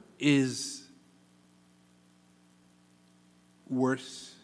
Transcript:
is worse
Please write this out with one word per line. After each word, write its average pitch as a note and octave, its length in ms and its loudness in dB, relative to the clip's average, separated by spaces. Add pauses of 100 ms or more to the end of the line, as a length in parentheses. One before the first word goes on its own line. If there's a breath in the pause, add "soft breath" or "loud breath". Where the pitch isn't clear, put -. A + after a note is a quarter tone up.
(200)
is C3+ 640 2 (2750)
worse B2+ 760 -2